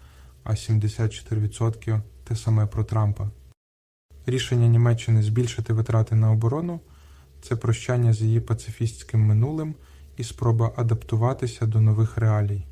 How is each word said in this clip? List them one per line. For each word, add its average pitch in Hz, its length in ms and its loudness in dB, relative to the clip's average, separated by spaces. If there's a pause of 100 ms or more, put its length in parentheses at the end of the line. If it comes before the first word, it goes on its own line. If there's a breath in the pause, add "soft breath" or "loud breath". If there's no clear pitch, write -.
(440 loud breath)
а 110 120 -2
сімдесят 110 580 0
чотири - 280 -6
відсотки 110 600 -2 (220)
те - 120 -6
саме 110 300 2
про 107 180 -2
Трампа. 104 480 -2 (920)
Рішення 123 420 2
Німеччини 117 560 4
збільшити 113 500 -2
витрати 110 420 0
на 110 160 4
оборону — 147 480 0 (600 loud breath)
це - 140 -4
прощання 117 580 0
з 107 80 -2
її 113 180 2
пацифістським 113 840 -4
минулим 143 540 2 (420 loud breath)
і 127 60 -6
спроба 113 520 0
адаптуватися 117 880 -2
до 110 160 2
нових 110 360 2
реалій. 104 540 0